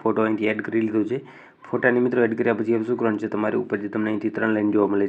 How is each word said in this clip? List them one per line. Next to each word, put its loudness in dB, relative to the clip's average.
ફોટો 2
અહીંથી 0
એડ -4
કરી 0
લીધો 0
છે. -2
ફોટાને 2
મિત્રો 2
એડ 0
કર્યા 2
પછી 0
હવે -2
શું -2
કરવાનું 0
છે, -4
તમારે 0
ઉપર -4
જે -6
તમને -2
અહીંથી -2
ત્રણ 2
લાઇન 2
જોવા 4
મળે 2